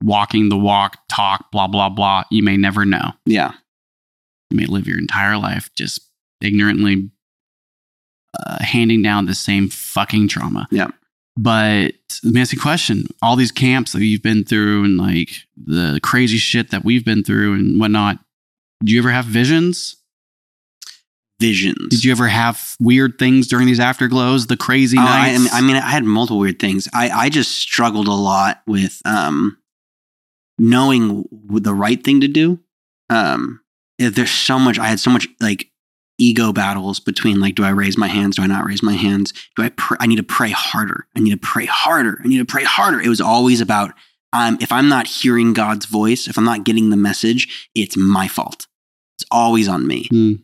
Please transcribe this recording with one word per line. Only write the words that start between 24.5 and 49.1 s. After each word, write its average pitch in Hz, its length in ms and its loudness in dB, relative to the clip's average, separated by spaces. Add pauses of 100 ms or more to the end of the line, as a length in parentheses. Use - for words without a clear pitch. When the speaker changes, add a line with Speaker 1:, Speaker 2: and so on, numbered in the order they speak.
Speaker 1:
crazy 131 420 2
Speaker 2:
Oh, 123 40 4
I, 131 360 2
Speaker 1:
nights? 123 160 2
Speaker 2:
I 120 80 2
mean, 135 140 2
I 135 140 0
had 139 140 0
multiple 110 340 0
weird 98 220 0
things. 98 340 -2
I, 120 160 0
I 131 200 0
just 151 240 0
struggled 107 540 -2
a 104 60 0
lot 98 540 0
with, 98 360 -2
um, 92 540 -2 (1040)
knowing 117 640 2
w-, 107 360 -6
the 101 140 0
right 107 280 0
thing 139 200 4
to 143 60 2
do. 160 320 2 (500)
Um, 67 500 -2 (380)
if 120 160 0
there's 120 180 0
so - 280 0
much, 120 180 2
I 117 80 -2
had 110 140 -2
so - 100 0
much, 120 180 0 (140)
like, 104 300 -4 (520)
ego 113 300 2
battles 98 460 -4
between, 101 400 -2
like, 98 160 0
do 107 80 0
I 98 60 2
raise 98 280 0
my 104 100 0
hands? 101 300 -2
Do 98 60 -2
I 95 40 0
not 98 180 -2
raise 101 160 -6
my 104 120 2
hands? 98 400 0 (220)
Do 110 80 -2
I 117 60 -2
pr-, - 300 -4
I 117 80 0
need 113 100 4
to 104 60 0
pray 110 280 -2
harder. - 640 -6
I 117 40 -4
need 107 120 4
to 98 60 -2
pray - 280 -4
harder. 135 580 -2
I 120 40 -4
need 131 100 4
to 123 80 0
pray - 180 -4
harder. 151 380 0
It 117 80 0
was 113 120 2
always 120 400 4
about, 101 300 -2 (400)
um, 117 300 0
if 113 100 -4
I'm 135 180 2
not 123 180 0
hearing 117 460 0
God's 107 320 -2
voice, 110 420 -2
if 117 100 -8
I'm 113 80 2
not 113 180 -2
getting 110 260 2
the 104 80 2
message, 107 760 -2
it's 98 220 -4
my 95 300 0
fault. - 400 -10 (500)